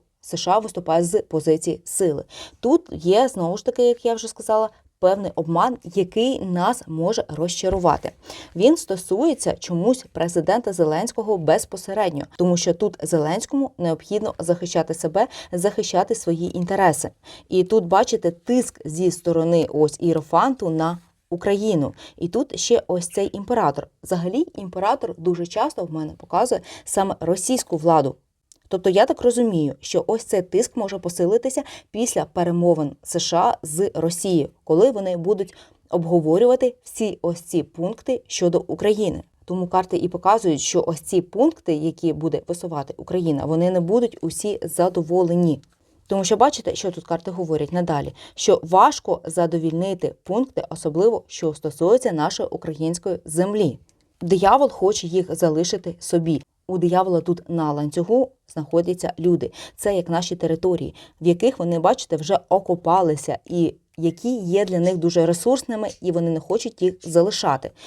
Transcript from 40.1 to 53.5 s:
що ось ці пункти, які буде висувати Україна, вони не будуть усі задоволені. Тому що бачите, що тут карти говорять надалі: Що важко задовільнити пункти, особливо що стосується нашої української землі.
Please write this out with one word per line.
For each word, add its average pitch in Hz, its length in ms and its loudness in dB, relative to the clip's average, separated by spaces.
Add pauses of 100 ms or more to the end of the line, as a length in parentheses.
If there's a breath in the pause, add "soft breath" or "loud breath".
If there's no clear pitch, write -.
що - 260 0
ось 165 140 -4
ці 185 200 0
пункти, 214 540 0
які 160 380 -2
буде 151 360 -4
висувати 165 480 -8
Україна, 165 480 -2
вони 160 260 2
не 185 100 2
будуть 226 400 0
усі 170 420 -4
задоволені. 175 1000 0 (440)
Тому 196 180 -2
що 208 120 2
бачите, 240 380 2
що 185 160 -6
тут 160 140 -14
карти 170 260 -6
говорять 160 420 -4
надалі: 160 420 -2 (200 loud breath)
Що - 280 4
важко 190 640 4
задовільнити 165 960 -2
пункти, 240 480 -4
особливо 170 560 0
що 156 280 -6
стосується 185 580 2
нашої 160 360 -2
української 165 760 -4
землі. 180 540 0 (420)